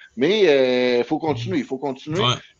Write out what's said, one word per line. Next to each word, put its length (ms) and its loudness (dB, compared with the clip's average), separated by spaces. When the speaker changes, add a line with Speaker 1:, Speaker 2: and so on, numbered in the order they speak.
Speaker 1:
mais, 320 2
euh, 560 2
faut 140 -4
continuer, 460 -4
faut 160 -10
continuer. 420 -8
Speaker 2:
Ouais. 140 0